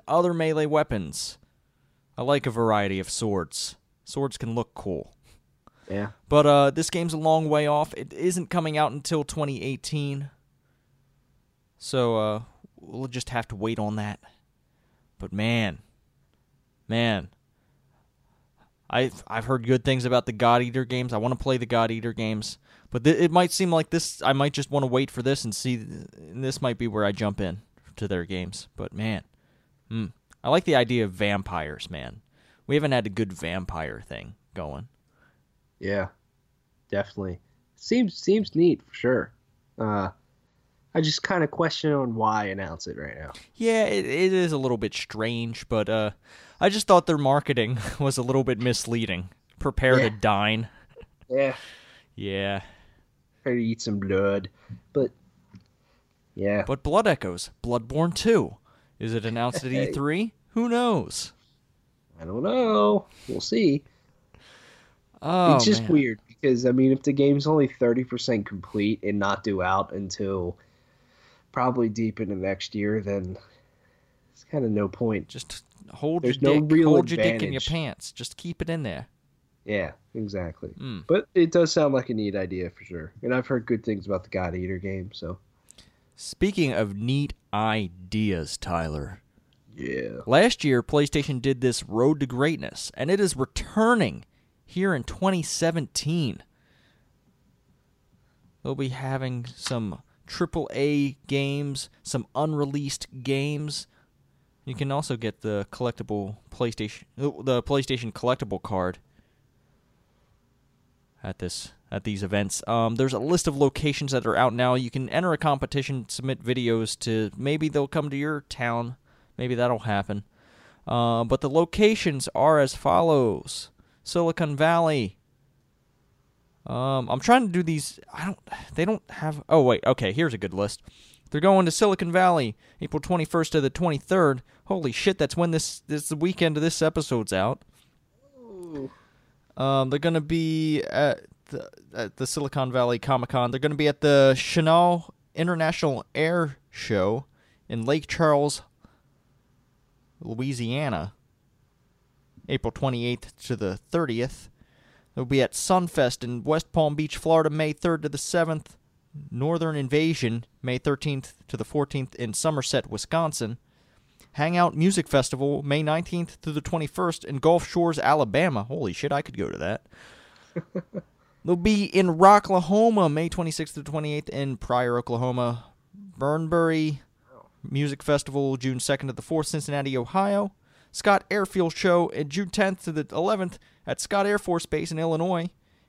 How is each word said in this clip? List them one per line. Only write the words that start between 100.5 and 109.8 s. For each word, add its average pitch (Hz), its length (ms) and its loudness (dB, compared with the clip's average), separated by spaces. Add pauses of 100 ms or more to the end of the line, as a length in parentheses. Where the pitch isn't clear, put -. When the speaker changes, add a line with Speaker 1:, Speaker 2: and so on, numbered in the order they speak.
Speaker 1:
A 139 400 0 (140)
games, 139 640 -4 (140)
some 123 320 -6
unreleased 143 720 -2 (160)
games. 147 640 -4 (800)
You 131 100 -10
can 139 160 -4
also 139 260 -2
get 110 240 -6
the 104 300 -4
collectible 104 640 -6 (140)
PlayStation, 113 540 -6 (120)
the 127 460 0
PlayStation 131 480 -2
collectible 120 500 -2
card 92 380 -4 (2250)